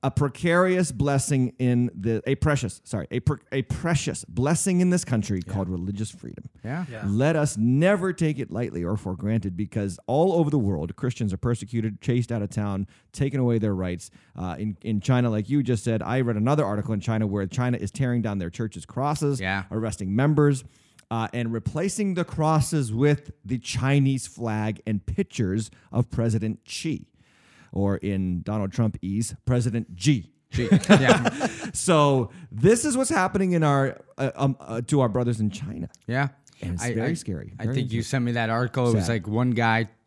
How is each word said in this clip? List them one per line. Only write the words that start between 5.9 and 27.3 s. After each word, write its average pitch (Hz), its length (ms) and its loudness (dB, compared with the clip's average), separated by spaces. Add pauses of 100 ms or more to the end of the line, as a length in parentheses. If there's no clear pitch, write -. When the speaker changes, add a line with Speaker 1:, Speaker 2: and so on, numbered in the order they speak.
Speaker 1:
freedom. - 340 -16 (180)
Speaker 2:
Yeah. 151 280 -6
Speaker 3:
Yeah. 110 160 -10
Speaker 1:
Let 123 280 2
us 151 220 0
never 170 560 2
take 151 240 0
it 131 140 -6
lightly 95 320 -4
or 92 140 -2
for 92 180 -6
granted, 98 420 -2
because 101 480 -4
all 160 280 2
over 160 180 2
the 147 80 2
world, 87 360 -2
Christians 117 380 -2
are 95 40 -4
persecuted, 113 640 -4
chased 120 300 0
out 110 120 -2
of 101 80 -6
town, 101 340 -2 (280)
taken 139 260 -2
away 120 180 2
their 104 160 0
rights. 90 380 -4 (240)
Uh, 87 240 -6
in, 104 240 -4
in 107 180 -2
China, 123 300 4
like 107 180 -2
you 143 140 2
just 117 200 0
said, 113 200 0
I 123 180 0
read 117 140 0
another 131 300 2
article 104 280 -2
in 104 60 0
China 110 260 0
where 98 220 0
China 123 320 0
is 98 100 -4
tearing 123 320 0
down 104 160 -2
their 85 140 -4
church's 101 340 -8
crosses, 143 560 -2
Speaker 2:
Yeah. 95 300 0
Speaker 1:
arresting 104 440 -4
members, 143 480 4 (460)
uh, 113 240 -2
and 117 200 -2
replacing 185 600 -2
the 170 100 0
crosses 151 680 0
with 147 380 2 (140)
the 123 120 -4
Chinese 135 680 2
flag 107 580 -4
and 107 200 -2
pictures 101 680 -2 (180)
of 120 220 0
President 110 540 0
Xi, - 420 -6 (640)